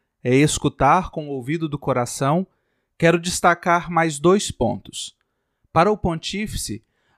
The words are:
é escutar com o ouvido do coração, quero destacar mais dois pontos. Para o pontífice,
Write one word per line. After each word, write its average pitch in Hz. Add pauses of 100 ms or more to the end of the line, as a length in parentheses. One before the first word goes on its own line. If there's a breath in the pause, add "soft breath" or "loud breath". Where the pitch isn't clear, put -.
(220)
é 123
escutar 147
com 151
o -
ouvido 147
do 143
coração, 139 (520)
quero 170
destacar 170
mais 165
dois 185
pontos. - (560)
Para 175
o 214
pontífice, 185 (340)